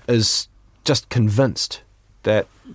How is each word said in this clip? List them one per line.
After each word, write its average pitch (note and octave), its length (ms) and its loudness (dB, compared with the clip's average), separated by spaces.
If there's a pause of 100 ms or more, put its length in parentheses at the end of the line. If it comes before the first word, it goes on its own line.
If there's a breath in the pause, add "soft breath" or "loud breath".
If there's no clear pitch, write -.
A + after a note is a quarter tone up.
is A2+ 400 0 (360)
just - 240 -2
convinced A2+ 720 0 (440)
that G#2 220 2 (280)